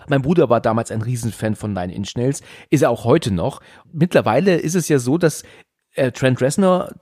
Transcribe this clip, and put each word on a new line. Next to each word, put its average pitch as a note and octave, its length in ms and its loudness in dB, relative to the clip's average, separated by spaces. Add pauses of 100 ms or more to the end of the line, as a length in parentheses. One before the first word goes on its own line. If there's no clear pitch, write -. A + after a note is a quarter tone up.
mein C#3 120 2
Bruder C#3+ 300 2
war A#2 100 4
damals A2+ 300 -2
ein A2 120 -4
Riesenfan A2+ 540 -4
von G#2+ 160 -6
Nine F2+ 220 -6
Inch - 220 -8
Nails, C3 260 -2 (260)
ist C3+ 140 4
er B2+ 80 2
auch A#2 140 -4
heute C3 260 2
noch. G2 320 -4 (300)
Mittlerweile D#3 640 2
ist D#3 180 -4
es F3 140 -2
ja D3 100 4
so, B2+ 180 0
dass, E3+ 260 -2 (520)
äh, C3 180 0
Trent C3 300 0
Reznor, F#3 600 0